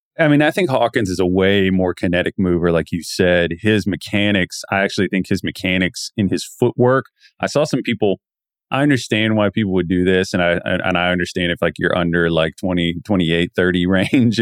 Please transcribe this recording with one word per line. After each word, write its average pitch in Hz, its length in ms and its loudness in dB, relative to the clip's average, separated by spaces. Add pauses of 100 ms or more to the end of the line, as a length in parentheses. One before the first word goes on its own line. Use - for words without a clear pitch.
(180)
I 156 100 4
mean, 147 140 4
I 151 80 4
think 180 200 -2
Hawkins 117 400 0
is 90 80 -4
a 92 80 2
way 95 440 2
more 92 220 0
kinetic 87 460 -2
mover, 87 340 2
like 82 200 0
you 85 100 -4
said. 87 580 0
His 107 260 0
mechanics, 101 840 -2
I 98 100 0
actually 98 280 0
think 95 200 -2
his 95 160 -2
mechanics 92 720 -4
in 101 120 0
his 87 160 -2
footwork, 123 640 0 (340)
I - 60 -4
saw 143 180 0
some 143 180 -4
people, 104 380 -2 (500)
I 131 120 0
understand 110 540 0
why 104 140 2
people 101 240 -2
would 90 140 0
do 90 160 2
this, 92 300 2
and 90 80 2
I, 87 220 2
and, 92 180 -4
and 90 160 0
I 90 120 0
understand 90 420 -2
if, 85 100 -4
like, 85 160 0
you're 85 180 0
under, 85 340 0
like, 82 260 0
twenty, 87 380 -2 (100)
twenty-eight, 87 500 0
thirty 90 320 2
<laughs> - 20 0
range, 104 540 2